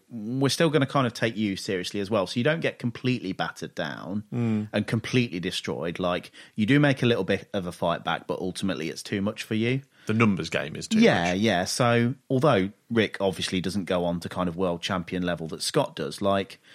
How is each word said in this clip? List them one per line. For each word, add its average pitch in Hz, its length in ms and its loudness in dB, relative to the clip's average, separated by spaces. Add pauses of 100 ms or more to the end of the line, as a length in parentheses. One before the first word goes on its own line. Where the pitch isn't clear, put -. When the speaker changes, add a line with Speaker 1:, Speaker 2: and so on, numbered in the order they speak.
Speaker 1:
"We're 120 400 -2
still 165 200 4
gonna 139 160 2
kind 139 200 0
of 117 80 -2
take 113 220 -2
you 101 220 0
seriously 95 420 -4
as 98 100 -4
well." 101 160 2
So - 140 -4
you 120 40 0
don't 156 180 0
get 139 180 -4
completely 117 540 -2
battered 82 420 -8
down 80 480 -6 (100)
Speaker 2:
Mm. 110 380 -2
Speaker 1:
and 107 160 0
completely 117 540 0
destroyed. 85 580 -4
Like, 90 320 -2 (240)
you 110 100 0
do 135 140 6
make 143 240 4
a - 20 6
little 113 200 4
bit 98 280 -2
of 92 140 -2
a 87 60 -6
fight 85 320 -2
back, 85 220 -4
but 76 120 -2
ultimately 90 500 -4
it's - 140 -10
too 101 180 -4
much 104 220 -4
for 113 120 -4
you. 120 260 0 (240)
Speaker 2:
The - 80 -2
numbers 101 360 4
game 71 280 -4
is - 100 -10
too 220 120 4
Speaker 1:
Yeah, 98 340 6
Speaker 2:
much. 92 80 0
Speaker 1:
yeah. 98 240 2
So 120 500 2 (140)
although 123 420 4 (180)
Rick 113 300 2
obviously 95 400 0
doesn't 90 260 -4
go 90 200 0
on 87 160 -2
to - 80 -8
kind 90 180 -2
of 85 80 -4
world 87 260 -2
champion 90 420 -4
level 82 260 -2
that 87 120 -8
Scott - 360 0
does, 73 240 -6
like, 98 380 0 (160)